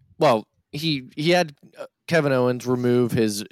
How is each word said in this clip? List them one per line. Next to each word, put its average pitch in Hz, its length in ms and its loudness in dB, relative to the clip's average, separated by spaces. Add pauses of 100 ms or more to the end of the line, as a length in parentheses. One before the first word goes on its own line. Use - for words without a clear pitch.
(180)
well, 120 280 2 (260)
he, 147 440 -4
he 151 140 0
had, 170 240 0 (240)
uh, 143 60 -16 (220)
Kevin 151 260 0
Owens 123 340 0
remove 123 460 0
his, 110 400 -2